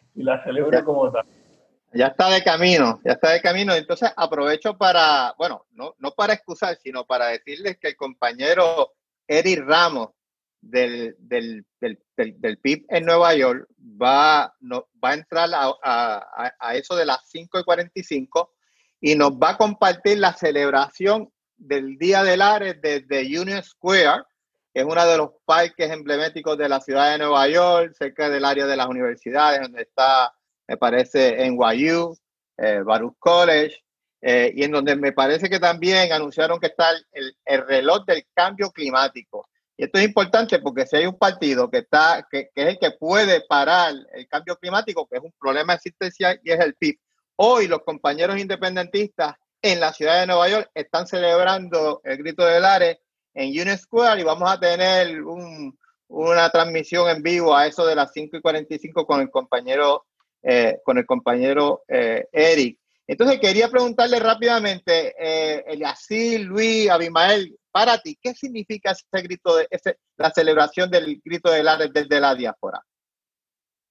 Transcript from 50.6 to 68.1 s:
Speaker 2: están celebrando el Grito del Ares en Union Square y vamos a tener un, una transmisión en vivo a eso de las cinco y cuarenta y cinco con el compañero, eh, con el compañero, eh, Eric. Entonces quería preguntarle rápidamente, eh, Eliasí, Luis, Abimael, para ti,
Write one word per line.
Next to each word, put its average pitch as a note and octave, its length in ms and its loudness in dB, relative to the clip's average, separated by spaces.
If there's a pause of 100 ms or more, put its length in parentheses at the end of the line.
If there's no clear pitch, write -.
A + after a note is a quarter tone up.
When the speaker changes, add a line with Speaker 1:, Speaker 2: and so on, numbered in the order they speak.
Speaker 2:
están E3 320 -6
celebrando F3 1000 0
el C3+ 140 -8
Grito D#3+ 280 -2
del E3+ 180 4
Ares F3+ 340 4 (360)
en C3+ 140 -6
Union F3+ 280 -4
Square A3+ 440 0
y E3+ 40 -6
vamos E3 260 0
a F#3+ 80 0
tener F3 640 0
un, D#3+ 540 -14 (320)
una E3 420 2
transmisión E3+ 580 0
en D#3+ 140 -2
vivo E3+ 320 2
a C#3+ 120 4
eso E3 200 -2
de D#3+ 100 0
las C#3+ 160 -2
cinco D3+ 240 -12
y D#3 40 -12
cuarenta D#3 340 -4
y D3 40 -10
cinco D#3+ 280 -6
con C#3+ 140 0
el C3+ 100 -4
compañero, C3 760 -2 (360)
eh, A#2+ 420 2
con B2+ 140 0
el A#2+ 80 -2
compañero, C3 840 0
eh, A#2 440 -2
Eric. D3+ 460 2 (300)
Entonces C4 320 0
quería G#3+ 280 2
preguntarle A#3+ 520 0
rápidamente, G#3+ 1000 0
eh, D#3 480 -4
Eliasí, G#3+ 720 -4
Luis, G#3+ 500 0
Abimael, E3+ 680 2 (160)
para A3+ 260 2
ti, - 240 -14